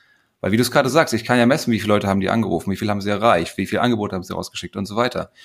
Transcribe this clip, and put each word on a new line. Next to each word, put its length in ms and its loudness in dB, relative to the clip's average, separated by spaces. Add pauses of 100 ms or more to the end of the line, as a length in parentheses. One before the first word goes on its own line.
(400)
Weil 120 -2
wie 40 2
du 60 4
es 80 0
gerade 180 2
sagst, 260 2
ich 100 -2
kann 140 2
ja 80 6
messen, 260 2
wie 80 0
viele 140 2
Leute 120 2
haben 140 2
die 100 0
angerufen, 400 0
wie 60 -2
viel 120 -4
haben 120 -2
sie 100 -4
erreicht, 480 2
wie 80 -2
viele 160 -2
Angebote 320 -2
haben 80 -4
sie 120 -8
rausgeschickt 420 -10
und 100 -4
so 80 -10
weiter. 380 -4 (120)